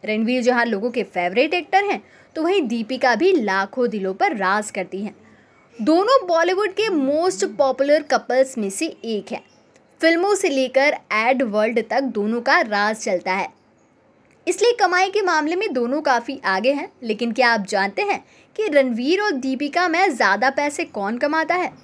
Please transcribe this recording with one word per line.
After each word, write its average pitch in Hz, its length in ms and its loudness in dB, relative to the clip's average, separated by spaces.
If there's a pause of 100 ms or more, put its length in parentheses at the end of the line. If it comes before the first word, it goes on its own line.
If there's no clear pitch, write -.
रणवीर 226 380 0
जहाँ 240 220 4
लोगों 226 260 -2
के 233 140 -4
फेवरेट 202 500 0
एक्टर 370 300 0
हैं, 285 180 -4 (340)
तो 320 60 -4
वहीं 359 200 2
दीपिका 240 520 0
भी 349 180 4
लाखों 208 560 0
दिलों 190 260 -4
पर 320 220 0
राज 202 340 0
करती 190 340 -8
हैं। 202 100 -10 (640)
दोनों 359 500 4
बॉलीवुड 359 460 0
के 440 160 -2
मोस्ट 311 580 0 (120)
पॉपुलर 277 440 2
कपल्स 262 560 0
में 202 120 -2
से 320 160 -6 (180)
एक 220 280 -6
है। - 100 -10 (580)
फिल्मों 339 340 4
से 381 140 0
लेकर 269 500 2 (140)
एड 240 300 2
वर्ल्ड 220 480 0
तक 254 220 0
दोनों 214 280 -2
का 285 200 2
राज 214 360 0
चलता 185 360 -4
है, 185 160 -4 (1000)
इसलिए 440 260 2
कमाई 381 380 2
के 403 120 -2
मामले 330 340 0
में 392 160 -4
दोनों 254 280 -2
काफ़ी 269 440 -2
आगे 196 280 0
हैं। 302 160 -6 (140)
लेकिन 233 300 -4
क्या 240 180 2
आप 214 180 0
जानते 196 340 -2
हैं 381 160 -2 (380)
कि 427 120 -2
रणवीर 277 520 2
और 415 120 0
दीपिका 277 560 -2
में 349 220 2
ज़्यादा 226 400 2
पैसे 294 340 -4
कौन 208 340 -6
कमाता 320 360 0
है? 359 160 -2 (140)